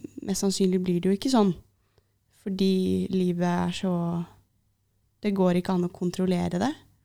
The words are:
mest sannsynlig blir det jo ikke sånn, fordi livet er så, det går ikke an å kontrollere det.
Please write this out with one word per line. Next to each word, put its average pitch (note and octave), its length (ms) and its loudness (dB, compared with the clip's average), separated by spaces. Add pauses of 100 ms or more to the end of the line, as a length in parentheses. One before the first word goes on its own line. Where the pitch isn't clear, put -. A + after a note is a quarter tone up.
(220)
mest - 200 -4
sannsynlig F#3+ 400 2
blir F3 200 0
det F#3 100 2
jo G3+ 60 2
ikke C4+ 140 -2
sånn, G3+ 220 4 (920)
fordi F#3 680 0
livet F3+ 320 0
er F3 280 0
så, F#3 220 -2 (1300)
det G#3 120 0
går F3+ 240 4
ikke F3+ 160 -2
an F3 80 2
å F3 80 -2
kontrollere F3+ 680 -2
det. B3 120 0 (340)